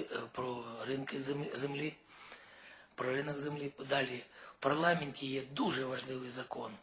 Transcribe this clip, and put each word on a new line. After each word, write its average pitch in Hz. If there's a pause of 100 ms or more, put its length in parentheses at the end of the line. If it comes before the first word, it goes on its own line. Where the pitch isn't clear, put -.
(120)
е, - (140)
про 123 (220)
ринки 135
зем-, 143
землі, 143 (1040)
про 127
ринок 143
землі. 143 (160)
Далі 131 (340)
в -
парламенті 147
є 131
дуже 139
важливий 127
закон, 120 (100)